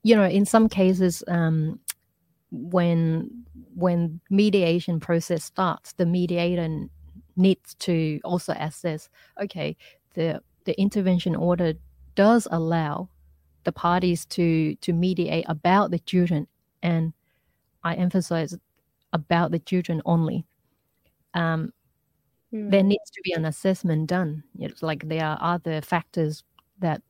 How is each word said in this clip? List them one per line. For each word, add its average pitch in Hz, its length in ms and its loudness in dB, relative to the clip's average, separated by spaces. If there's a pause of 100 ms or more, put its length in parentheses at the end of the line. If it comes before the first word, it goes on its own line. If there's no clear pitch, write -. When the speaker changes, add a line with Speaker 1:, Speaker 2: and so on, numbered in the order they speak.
Speaker 1:
you 220 140 6
know, 202 100 6
in 196 200 4
some 220 220 4
cases, 185 600 2
um, 160 520 0 (720)
when, 165 920 0 (300)
when 175 440 0 (100)
mediation 185 680 2
process 170 440 -2
starts, - 500 -4
the 180 120 0
mediator 175 580 0
n-, 160 260 -6 (460)
needs 185 400 2
to 160 480 -2
also 175 300 -2
assess, 156 560 -6 (320)
okay, 170 340 -6 (380)
the, 165 280 -2 (240)
the - 140 -4
intervention 185 560 2
order 170 380 0 (420)
does 214 360 4
allow 165 580 -2 (540)
the 170 80 -4
parties 175 560 0
to, 160 480 0
to - 180 -4
mediate 165 540 0
about 175 440 2
the 170 80 -2
children, 175 480 0 (340)
and 165 320 0 (720)
I 170 100 -4
emphasize 175 600 -2 (580)
about 170 380 0
the 165 80 -2
children 170 460 -2
only. 165 400 0 (880)
Um, 165 400 -2 (760)
there 202 300 2
Speaker 2:
Hmm. 190 80 4
Speaker 1:
needs - 200 0
to - 140 -20
be 180 100 -4
an 160 120 -2
assessment 160 640 -2
done. 147 360 -4 (160)
It's - 240 -10
like 156 260 -6
there 160 160 -4
are 156 160 -4
other 165 400 -4
factors 160 640 -4 (360)
that 165 300 -2